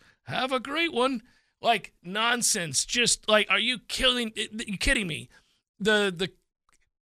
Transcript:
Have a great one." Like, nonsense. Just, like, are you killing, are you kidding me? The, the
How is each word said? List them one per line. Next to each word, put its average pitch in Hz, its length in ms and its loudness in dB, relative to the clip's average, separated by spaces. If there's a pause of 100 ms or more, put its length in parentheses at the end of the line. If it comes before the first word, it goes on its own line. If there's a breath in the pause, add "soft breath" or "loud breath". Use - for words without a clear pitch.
(260 soft breath)
Have 262 260 -4
a 254 80 0
great 311 320 -4
one." 254 300 0 (420 soft breath)
Like, 214 280 0 (100)
nonsense. 202 840 -2
Just, - 440 0
like, 214 200 6
are 190 120 4
you 233 260 -2
killing, 247 500 0
are 220 300 -6
you 202 100 -6
kidding 220 300 0
me? 120 220 -8 (500 soft breath)
The, 208 340 4
the 175 200 -6 (680)